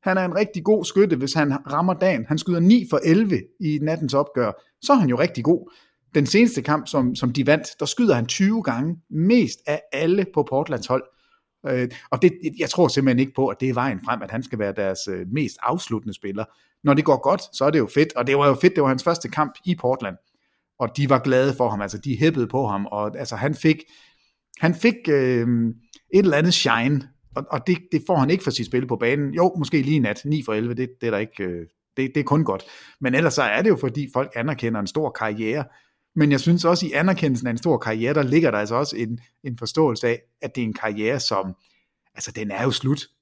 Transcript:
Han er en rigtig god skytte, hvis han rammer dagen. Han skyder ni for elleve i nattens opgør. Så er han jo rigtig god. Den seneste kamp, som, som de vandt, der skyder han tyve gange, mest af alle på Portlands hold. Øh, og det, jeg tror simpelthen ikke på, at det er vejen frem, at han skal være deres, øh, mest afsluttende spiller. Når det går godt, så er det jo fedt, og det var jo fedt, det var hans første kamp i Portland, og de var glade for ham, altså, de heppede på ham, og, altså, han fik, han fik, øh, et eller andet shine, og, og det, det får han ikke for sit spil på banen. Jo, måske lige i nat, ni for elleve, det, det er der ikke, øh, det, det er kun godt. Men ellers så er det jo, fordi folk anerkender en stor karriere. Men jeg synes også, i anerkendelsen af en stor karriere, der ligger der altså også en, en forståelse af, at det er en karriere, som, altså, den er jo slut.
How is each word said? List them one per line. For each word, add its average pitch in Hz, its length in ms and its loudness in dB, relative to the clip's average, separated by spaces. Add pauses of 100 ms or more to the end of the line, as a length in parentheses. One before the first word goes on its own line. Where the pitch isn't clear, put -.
Han 190 140 0
er 185 60 0
en 175 120 -4
rigtig 196 280 -2
god 208 200 2
skytte, 190 320 2
hvis 135 180 -4
han 147 180 2 (200)
rammer 175 220 0
dagen. 170 340 0
Han 151 100 0
skyder 175 220 0
ni 214 300 6
for 147 140 2
elleve 170 380 4 (180)
i 151 220 -2
nattens 156 320 -2
opgør. 131 380 0 (300)
Så - 100 4
er 277 40 8
han 185 120 4
jo 123 100 0
rigtig 135 260 0
god. 160 280 2 (420)
Den 139 120 4
seneste 233 360 4
kamp, 151 240 -2
som, 127 280 0
som 120 180 -2
de 131 140 0
vandt, 151 200 2 (140)
der 143 60 -2
skyder 214 280 2
han 120 120 0
tyve 202 360 0
gange, 143 340 -4 (140)
mest 180 560 2
af 147 160 -4 (100)
alle 170 420 0
på 151 80 2
Portlands 135 440 -4
hold. - 180 -2 (640)
Øh, 127 200 -2 (220)
og 139 120 0
det, 180 100 6 (260)
jeg 156 120 -2
tror - 180 2
simpelthen 131 300 2
ikke 135 180 0
på, 131 120 0
at 101 120 -6
det 131 80 -2
er 127 60 -2
vejen 120 300 -2
frem, 113 180 -4
at 98 80 -12
han 117 120 -6
skal 120 160 -10
være 101 140 -2
deres, 95 360 -4
øh, 92 240 -6
mest 123 300 -4
afsluttende 113 520 -4
spiller. 101 300 -8 (400)
Når 143 100 6
det 147 100 2
går 139 180 4
godt, 175 200 0 (100)
så - 120 -2
er 143 60 4
det 156 80 2
jo 110 160 2
fedt, 151 220 2
og 120 100 -2
det 139 120 2
var 143 100 4
jo 135 60 4
fedt, 180 200 2
det 151 80 2
var 139 60 4
hans 131 160 -2
første 170 240 -2
kamp 151 240 -2 (140)
i 180 80 0
Portland, 123 420 -4 (640)
og 117 180 -4
de 139 140 0
var 135 80 6
glade 127 380 2
for 123 120 2
ham, 104 120 -2
altså, 101 180 -6
de 127 180 -4
heppede 147 300 2
på 127 200 -2
ham, 101 200 -2
og, 104 320 -4
altså, 113 180 -8
han 135 180 -2
fik, 156 220 2 (840)
han 175 160 0
fik, 233 340 0
øh, 127 380 2 (680)
et 185 40 8
eller 185 180 4
andet 170 180 2
shine, 131 540 0 (280)
og, 135 140 -8
og 139 160 -4
det, 180 120 0 (140)
det 151 140 0
får 180 100 2
han 143 140 2
ikke 185 140 0
for 143 60 0
sit 113 160 -4
spil 131 200 -2
på 123 100 -4
banen. 139 380 -2
Jo, 175 240 0
måske 143 240 0
lige 143 140 0
i - 20 4
nat, 107 260 0
ni 147 200 -2
for 110 100 -4
elleve, 117 200 -2
det, 123 160 -6 (100)
det 120 60 -4
er 117 40 0
der 101 80 0
ikke, 110 260 -6
øh, 87 220 -8 (300)
det, 131 180 -2
det 151 60 0
er 135 40 -2
kun 151 200 2
godt. 95 200 -4 (360)
Men 127 140 -2
ellers 151 200 2
så 147 80 2
er 113 200 2
det 214 80 2
jo, 180 60 4
fordi 135 360 -4
folk 135 220 -2
anerkender 117 460 -4
en 101 60 -4
stor 151 240 -4
karriere. 110 540 -4 (520)
Men 147 160 4
jeg 135 80 2
synes 170 240 2
også, 175 220 2
i 143 60 -6
anerkendelsen 147 540 0
af 120 40 -2
en 117 80 -4
stor 147 200 2
karriere, 113 360 -2
der 147 80 2
ligger 143 280 2
der 107 80 0
altså 104 160 -2
også 139 220 -2
en, 117 220 -4 (260)
en 127 140 -8
forståelse 123 500 0
af, 117 140 -2 (200)
at 127 120 -10
det 127 80 -4
er 113 40 -2
en 110 80 -4
karriere, 110 460 -2
som, 95 340 -4 (600)
altså, - 180 -12
den 107 180 -8
er 98 120 -4
jo 131 80 0
slut. 131 300 -2 (220)